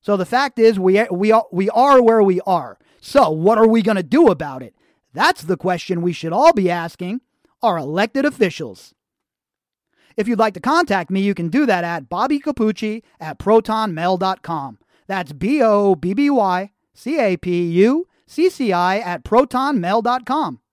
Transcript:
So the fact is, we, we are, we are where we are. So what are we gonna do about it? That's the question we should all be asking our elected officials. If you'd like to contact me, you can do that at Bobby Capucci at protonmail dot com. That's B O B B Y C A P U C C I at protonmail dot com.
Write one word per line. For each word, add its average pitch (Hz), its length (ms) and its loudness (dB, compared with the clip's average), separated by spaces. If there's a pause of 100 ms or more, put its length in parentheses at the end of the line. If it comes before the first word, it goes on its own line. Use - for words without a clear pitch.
So 208 140 0
the 185 120 -4
fact 262 320 -2
is, 220 200 4
we, 190 300 2
we 190 220 0
are, 220 200 2
we 190 200 -2
are 262 300 4
where 226 200 4
we 190 200 2
are. 156 360 -4 (240)
So 254 300 2
what 170 260 2
are 226 100 6
we 226 140 4
gonna 196 220 0
do 269 240 4
about 143 340 0
it? 117 140 -20 (380)
That's 285 280 0
the 170 160 -4
question 180 440 -4
we 170 120 -2
should 160 180 -8
all 294 220 4
be 196 160 0
asking 175 520 -6 (420)
our 202 140 0
elected 190 480 -2
officials. 165 680 -4 (1200)
If 202 120 -4
you'd 226 120 -2
like 220 140 0
to 170 80 -14
contact 262 480 -2
me, 190 100 -2
you 196 140 0
can 170 160 -4
do 269 160 0
that 185 180 0
at 170 260 -8
Bobby 269 300 -2
Capucci 220 600 -4 (180)
at 156 200 -14
protonmail 208 800 0
dot 190 240 -4
com. 139 340 -8 (300)
That's 185 260 -8
B 214 300 -2
O 202 320 2
B 170 180 -6
B 285 160 0
Y 202 420 -2 (220)
C 294 260 -6
A 202 160 0
P 175 280 -4
U 208 440 2 (200)
C 349 220 0
C 254 220 -4
I 180 280 0
at 175 260 -10
protonmail 240 760 0
dot 240 240 -4
com. 247 360 -4 (120)